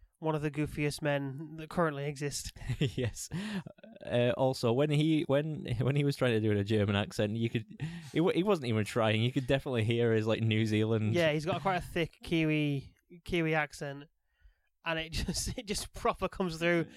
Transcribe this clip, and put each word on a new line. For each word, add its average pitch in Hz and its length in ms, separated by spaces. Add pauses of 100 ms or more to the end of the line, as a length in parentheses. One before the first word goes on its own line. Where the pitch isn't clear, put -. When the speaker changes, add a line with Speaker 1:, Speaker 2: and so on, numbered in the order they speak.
(180)
Speaker 1:
one 156 160
of 147 80
the 151 80
goofiest 147 500
men 143 560
that 156 140
currently 147 340
exist. 143 480 (160)
Speaker 2:
<laughs> 120 100
Yes. 123 520 (760)
Uh, 120 320
also, 131 380
when 147 160
he, 156 360
when, 147 540
when 131 160
he 143 80
was 143 100
trying 123 180
to 110 80
do 107 100
it 107 40
in 104 40
a 101 60
German 104 320
accent, 104 420
you 117 100
could, 113 160 (480)
he, 151 80
wa-, 180 140
he 170 80
wasn't 185 240
even 110 180
trying. 110 380
You 120 100
could 131 140
definitely 135 380
hear 117 280
his, 110 140
like, 110 160
New 110 240
Zealand. 107 480
Speaker 1:
Yeah, 165 180
he's 151 140
got 175 160
quite 185 140
a 170 40
thick 160 320 (100)
Kiwi, 151 680 (340)
Kiwi 160 300
accent, 143 500 (800)
and 165 140
it 160 140
<laughs> - 140
just, - 300
it 240 100
just - 280
proper 196 340
comes 175 280
through. 170 280 (120)